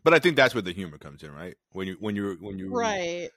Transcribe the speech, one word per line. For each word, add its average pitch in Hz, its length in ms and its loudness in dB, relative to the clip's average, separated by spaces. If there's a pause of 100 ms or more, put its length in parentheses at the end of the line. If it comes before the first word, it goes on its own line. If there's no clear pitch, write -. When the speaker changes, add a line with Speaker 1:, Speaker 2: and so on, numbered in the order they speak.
Speaker 1:
But 160 120 6
I 160 40 8
think 165 180 4
that's 131 180 6
where 113 80 0
the 90 100 -4
humor 85 260 -10
comes 71 240 -20
in, 76 100 -16
right? 82 240 -14 (140)
When 95 160 -8
you, 95 140 -6
when 104 160 -2
you, 101 240 -2
when 98 180 -12
you, 95 120 -8
Speaker 2:
Right. 185 680 -4